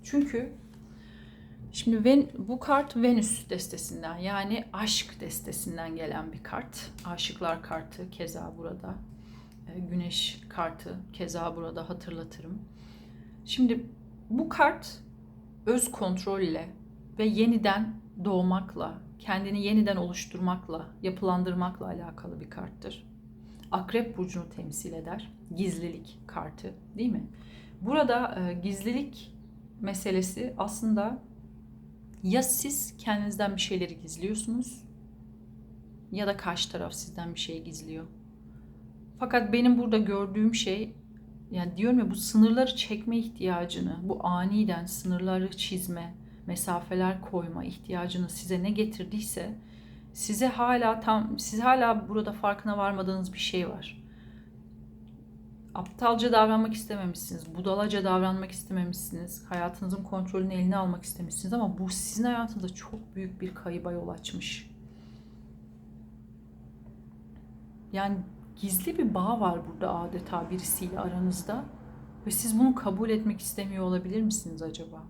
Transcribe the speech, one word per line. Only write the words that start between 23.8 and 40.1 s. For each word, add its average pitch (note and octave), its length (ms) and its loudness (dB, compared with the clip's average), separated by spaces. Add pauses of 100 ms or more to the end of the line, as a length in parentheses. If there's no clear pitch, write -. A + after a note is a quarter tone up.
burcunu F3+ 320 -4
temsil D#3+ 440 -8
eder. E3 380 -8 (240)
Gizlilik E3+ 720 -4
kartı, - 460 -10 (240)
değil A#3 140 2
mi? - 160 -2 (540)
Burada, B3 580 4
e, F3+ 140 0
gizlilik G3+ 800 -2 (480)
meselesi G3 760 0
aslında G#3+ 640 2 (1040)
ya A3 200 6
siz - 540 0
kendinizden G#3 580 0
bir - 60 -2
şeyleri F3+ 400 -2
gizliyorsunuz G#3+ 840 -4 (1300)
ya G3 160 0
da G3+ 100 2
karşı F3+ 340 -2
taraf E3+ 220 -4
sizden E3+ 420 -8
bir - 40 -12
şey D#3+ 240 -6
gizliyor. D#3+ 420 -10 (1120)
Fakat A#3+ 340 4
benim B3 240 10
burada A3 200 4
gördüğüm G3+ 580 4